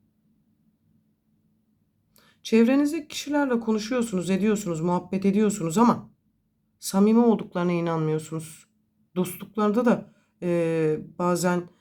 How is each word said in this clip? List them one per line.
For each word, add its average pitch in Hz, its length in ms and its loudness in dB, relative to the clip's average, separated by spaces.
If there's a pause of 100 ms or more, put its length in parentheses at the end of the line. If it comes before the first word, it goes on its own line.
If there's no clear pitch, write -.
(2500)
Çevrenizdeki 277 640 2
kişilerle 277 520 -2
konuşuyorsunuz, 220 680 -2
ediyorsunuz, 190 520 -2
muhabbet 180 440 -2
ediyorsunuz 196 520 0
ama 226 320 2 (680)
samimi 208 400 4
olduklarına 185 520 2
inanmıyorsunuz. 160 960 -4 (480)
Dostluklarda 208 720 -2
da, - 280 0 (280)
e, 165 580 0 (200)
bazen, 175 440 0 (180)